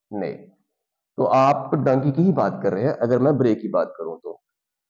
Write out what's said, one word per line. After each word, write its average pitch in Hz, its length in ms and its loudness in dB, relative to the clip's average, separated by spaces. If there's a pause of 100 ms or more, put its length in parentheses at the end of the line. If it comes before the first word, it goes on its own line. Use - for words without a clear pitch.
(120)
ने, 98 200 -6 (840)
तो - 80 0
आप 135 500 2
donkey 135 380 2
की 143 100 0
ही 185 100 4
बात 107 300 -2
कर 98 100 0
रहे 98 120 -2
हैं 143 100 0
अगर 120 240 0
मैं 135 200 2
ब्रे 117 160 4
की 107 140 -8
बात 87 300 -2
करूं 80 200 -10
तो। - 240 -16 (480)